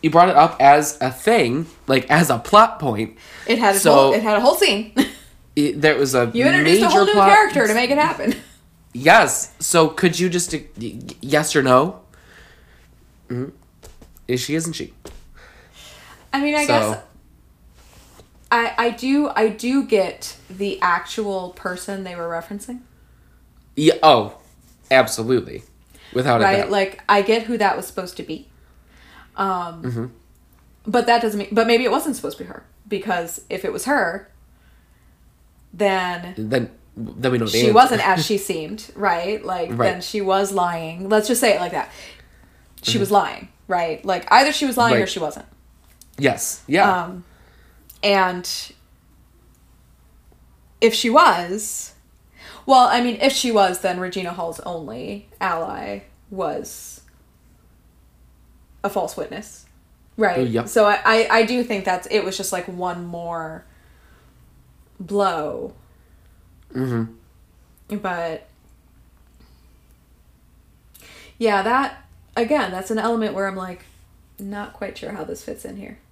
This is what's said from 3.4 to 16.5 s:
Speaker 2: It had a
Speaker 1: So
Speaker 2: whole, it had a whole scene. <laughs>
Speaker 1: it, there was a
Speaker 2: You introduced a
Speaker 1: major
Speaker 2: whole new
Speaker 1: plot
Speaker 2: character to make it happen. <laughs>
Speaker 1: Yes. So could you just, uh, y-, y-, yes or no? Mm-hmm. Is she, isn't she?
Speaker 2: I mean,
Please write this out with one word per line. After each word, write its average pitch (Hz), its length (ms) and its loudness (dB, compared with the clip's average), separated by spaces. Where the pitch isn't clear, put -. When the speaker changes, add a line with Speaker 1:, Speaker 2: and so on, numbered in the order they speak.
Speaker 2:
It 226 140 0
had 196 160 4
a - 20 0
Speaker 1:
So 151 160 6
Speaker 2:
whole, 139 200 8
it 220 100 2
had 214 120 2
a 208 40 2
whole 254 160 4
scene. 220 360 0
<laughs> - 280 -20
Speaker 1:
it, 147 260 0
there 151 160 4
was 131 200 0
a 120 180 2
Speaker 2:
You 240 120 2
introduced 320 340 4
a - 60 4
Speaker 1:
major - 100 4
Speaker 2:
whole 392 100 6
new 415 60 2
Speaker 1:
plot 392 180 6
Speaker 2:
character 392 380 4
to 214 60 0
make 247 160 0
it 285 80 2
happen. 302 400 0
<laughs> - 60 -20
Speaker 1:
Yes. 156 640 4
So 160 300 2
could 170 320 0
you 180 80 2
just, 175 240 -2
uh, 156 60 -6
y-, 113 220 -10
y-, - 220 -16
yes 151 340 0
or 135 60 4
no? 135 380 4
Mm-hmm. 123 180 -6
Is 123 140 -2
she, 147 120 -4
isn't 160 200 -4
she? - 180 -12
Speaker 2:
I 277 120 -2
mean, 294 120 -2